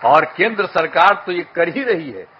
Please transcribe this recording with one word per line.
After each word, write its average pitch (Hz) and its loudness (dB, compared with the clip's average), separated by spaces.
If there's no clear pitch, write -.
और 156 4
केंद्र 202 -2
सरकार 175 2
तो 185 -6
ये 175 -4
कर 170 0
ही 175 -6
रही 165 -4
है 95 -16